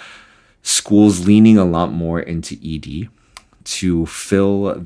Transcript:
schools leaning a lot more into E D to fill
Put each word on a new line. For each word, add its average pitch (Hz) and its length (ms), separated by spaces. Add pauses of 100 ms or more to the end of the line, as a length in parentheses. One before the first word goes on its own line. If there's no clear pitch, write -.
(640)
schools 101 640
leaning 107 320
a 92 180
lot 85 140 (140)
more 82 160
into 82 400
E 80 180
D 85 300 (680)
to 85 280
fill 98 680 (100)